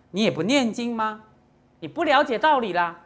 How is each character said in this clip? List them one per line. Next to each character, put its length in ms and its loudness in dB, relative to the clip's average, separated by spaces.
你 120 -2
也 60 2
不 140 -2
念 280 2
经 240 -6
吗？ 280 -6
你 80 -12
不 160 -4
了 200 4
解 140 -2
道 220 4
理 140 -4
啦， 320 -2